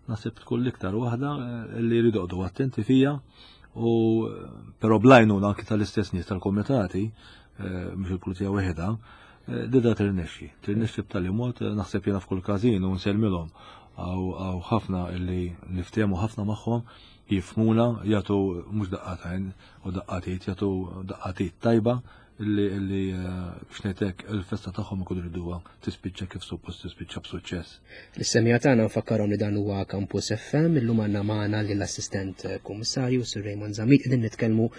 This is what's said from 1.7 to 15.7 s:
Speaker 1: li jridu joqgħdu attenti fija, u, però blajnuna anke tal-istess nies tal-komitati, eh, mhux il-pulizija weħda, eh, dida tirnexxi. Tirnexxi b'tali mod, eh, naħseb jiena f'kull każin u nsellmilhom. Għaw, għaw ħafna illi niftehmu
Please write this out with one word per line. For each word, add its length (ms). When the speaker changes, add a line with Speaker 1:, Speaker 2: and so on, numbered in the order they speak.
Speaker 1:
li 200
jridu 180
joqgħdu 260
attenti 380
fija, 300
u, 520
però 200
blajnuna 480
anke 180
tal-istess 480
nies 140
tal-komitati, 760
eh, 360
mhux 160
il-pulizija 400
weħda, 380
eh, 200
dida 280
tirnexxi. 540
Tirnexxi 380
b'tali 280
mod, 300
eh, 140
naħseb 300
jiena 140
f'kull 220
każin 420
u 120
nsellmilhom. 540
Għaw, 280
għaw 240
ħafna 400
illi 400
niftehmu 480